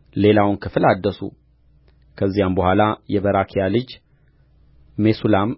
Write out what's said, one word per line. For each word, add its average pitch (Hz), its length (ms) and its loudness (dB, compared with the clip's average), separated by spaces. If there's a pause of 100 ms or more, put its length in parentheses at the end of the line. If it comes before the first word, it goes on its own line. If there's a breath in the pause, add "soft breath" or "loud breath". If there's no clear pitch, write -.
(160)
ሌላውን 101 420 4
ክፍል - 280 -4
አደሱ። 101 340 -2 (1000)
ከዚያም 98 360 0
በኋላ 92 280 2 (260)
የበራክያ 98 600 -2
ልጅ 123 220 -4 (1080)
ሜሱላም 107 580 0